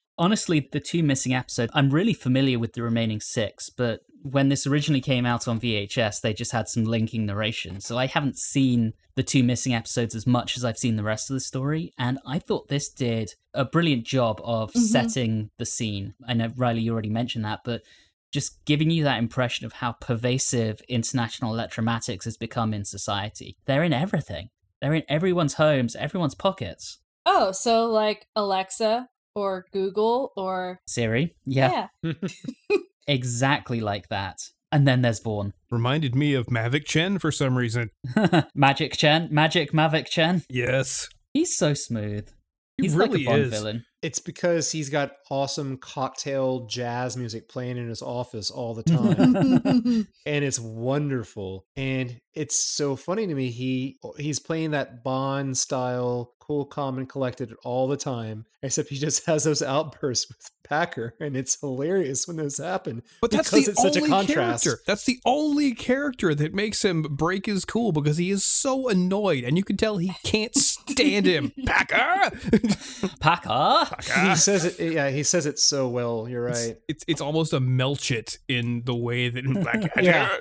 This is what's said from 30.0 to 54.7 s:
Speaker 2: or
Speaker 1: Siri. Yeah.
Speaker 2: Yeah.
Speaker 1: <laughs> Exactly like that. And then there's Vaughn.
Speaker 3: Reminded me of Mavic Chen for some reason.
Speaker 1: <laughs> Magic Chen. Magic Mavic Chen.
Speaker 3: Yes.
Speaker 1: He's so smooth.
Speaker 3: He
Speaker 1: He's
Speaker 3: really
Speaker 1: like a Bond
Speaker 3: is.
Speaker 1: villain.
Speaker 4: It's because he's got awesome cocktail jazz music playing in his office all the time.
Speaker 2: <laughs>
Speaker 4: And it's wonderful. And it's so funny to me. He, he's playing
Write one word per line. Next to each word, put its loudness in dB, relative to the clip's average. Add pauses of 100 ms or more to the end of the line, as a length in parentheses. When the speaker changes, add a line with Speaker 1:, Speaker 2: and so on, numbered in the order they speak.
Speaker 2:
or -4
Speaker 1:
Siri. 0 (100)
Yeah. 2 (160)
Speaker 2:
Yeah. -2
Speaker 1:
<laughs> -4 (300)
Exactly 0
like -4
that. -6 (340)
And 6
then 4
there's 2
Vaughn. -4 (180)
Speaker 3:
Reminded 0
me 2
of 0
Mavic 0
Chen 2
for 0
some 2
reason. -2 (260)
Speaker 1:
<laughs> 4
Magic 4
Chen. 4
Magic 2
Mavic 2
Chen. 0
Speaker 3:
Yes. 0 (240)
Speaker 1:
He's 0
so 2
smooth. -4 (480)
Speaker 3:
He 0
Speaker 1:
He's 2
Speaker 3:
really 2
Speaker 1:
like 0
a 2
Bond 4
Speaker 3:
is. 0
Speaker 1:
villain. -4 (180)
Speaker 4:
It's -6
because -2
he's -6
got -2 (200)
awesome -4
cocktail -4
jazz -4
music -8
playing -8
in -6
his -8
office -6
all -6
the -8
time. 4
Speaker 2:
<laughs> -20
Speaker 4:
And 0
it's -2
wonderful. -4 (100)
And -4 (140)
it's -2
so -2
funny -4
to -4
me. -2
He, -4 (220)
he's -4
playing -4